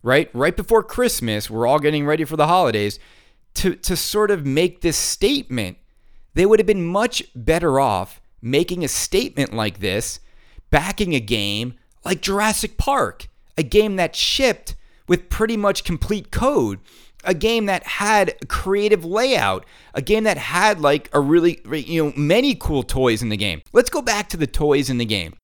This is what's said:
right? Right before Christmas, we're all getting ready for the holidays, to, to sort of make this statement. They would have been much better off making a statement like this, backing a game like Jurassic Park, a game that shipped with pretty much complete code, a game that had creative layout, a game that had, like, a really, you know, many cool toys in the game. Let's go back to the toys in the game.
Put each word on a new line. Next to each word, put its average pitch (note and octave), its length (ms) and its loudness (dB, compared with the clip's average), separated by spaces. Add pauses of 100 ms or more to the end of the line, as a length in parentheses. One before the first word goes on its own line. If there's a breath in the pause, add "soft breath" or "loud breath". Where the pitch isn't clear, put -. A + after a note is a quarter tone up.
right? C#3 300 2
Right D3 240 0
before A3 260 2
Christmas, A#2+ 680 -2
we're A2+ 160 0
all C#3+ 140 4
getting D3 260 0
ready D#3 180 0
for D3+ 120 -6
the D3+ 100 2
holidays, A#2 520 2 (560 soft breath)
to, F#3 200 0
to - 200 -4
sort G#3 360 0
of D#3+ 160 0
make D#3+ 340 0
this E3 160 0
statement. B2+ 800 -2 (580)
They F3+ 120 4
would G#3+ 120 6
have G3+ 80 2
been G3 180 2
much G3+ 380 -2 (140)
better D3+ 420 0
off G#2 420 -2 (220)
making E3+ 420 0
a C#4 40 -2
statement - 680 -2
like G#2+ 240 -4
this, G2+ 400 -4 (520 soft breath)
backing F3+ 440 0
a B2+ 60 0
game G#2+ 540 -4 (300)
like F#3 160 -2
Jurassic G#3+ 560 -2
Park, A#3 520 -2 (280)
a E3 60 0
game G#3 320 2
that F3 220 -2
shipped - 580 0 (320)
with F3+ 220 0
pretty A3 280 0
much G3+ 280 0
complete F#3 480 -4
code, D3+ 480 0 (440 soft breath)
a F#3 100 0
game A3 320 0
that F#3+ 180 -2
had G3+ 640 0
creative G3+ 560 0
layout, F3 600 0 (280 soft breath)
a C3+ 80 -4
game G#3+ 220 2
that G#3+ 140 2
had, F3+ 420 0
like, D3 320 2
a D3 80 4
really, E3 400 4 (100)
you D#3 340 -2
know, C#3+ 120 -2
many G3+ 380 2
cool C#3+ 280 -2
toys B2 400 0
in A#2 60 -4
the G#2 80 -2
game. F#2+ 260 -4 (100)
Let's - 180 4
go D4 120 -4
back G#3 280 -4
to F3+ 60 -8
the D#3 100 -2
toys D3 440 0
in B2 80 -2
the A#2+ 60 -2
game. G2 400 -4